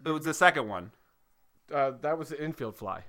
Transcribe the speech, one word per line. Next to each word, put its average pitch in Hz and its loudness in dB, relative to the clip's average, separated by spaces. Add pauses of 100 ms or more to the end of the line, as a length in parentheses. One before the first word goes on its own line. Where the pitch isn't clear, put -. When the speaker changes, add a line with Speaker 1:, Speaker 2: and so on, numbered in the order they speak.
Speaker 1:
It 160 0
was 156 -2
the 160 0
second 151 6
one. 92 -8 (840)
Speaker 2:
Uh, 139 2 (100)
that 151 0
was 156 -8
the 151 -8
infield 147 -6
fly. 90 -8